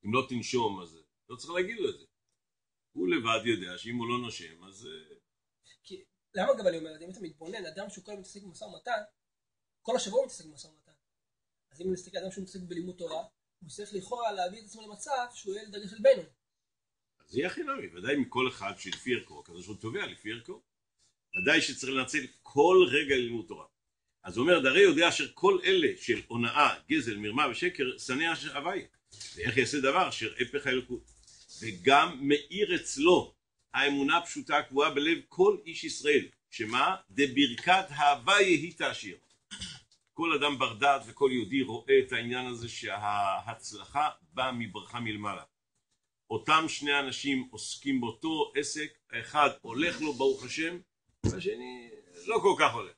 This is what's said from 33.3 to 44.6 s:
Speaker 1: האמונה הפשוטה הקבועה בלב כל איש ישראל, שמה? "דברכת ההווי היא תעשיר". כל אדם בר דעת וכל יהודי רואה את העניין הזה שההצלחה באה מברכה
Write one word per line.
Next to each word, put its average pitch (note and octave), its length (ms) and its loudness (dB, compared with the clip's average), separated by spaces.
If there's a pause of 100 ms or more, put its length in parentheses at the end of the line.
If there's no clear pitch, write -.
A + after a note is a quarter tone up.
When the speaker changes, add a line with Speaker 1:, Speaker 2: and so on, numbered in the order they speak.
Speaker 1:
האמונה C#3+ 440 2
הפשוטה D3+ 400 -2
הקבועה D3 360 2
בלב D3 240 2 (120)
כל G3 360 4
איש E3 180 -10
ישראל, C#3+ 440 0 (220)
שמה? C3 460 0 (140)
"דברכת C3+ 800 2
ההווי C#3+ 560 4
היא E3+ 320 2
תעשיר". A#2+ 400 -6 (960)
כל E3 200 -2
אדם C#3+ 260 0
בר A#2+ 140 0
דעת C3+ 340 4
וכל C3 260 2
יהודי B2 280 0
רואה B2 460 4
את B2+ 40 -6
העניין B2 340 -2
הזה A#2 240 -8
שההצלחה G#2 1400 -4 (240)
באה C3 180 -2
מברכה A2 480 -8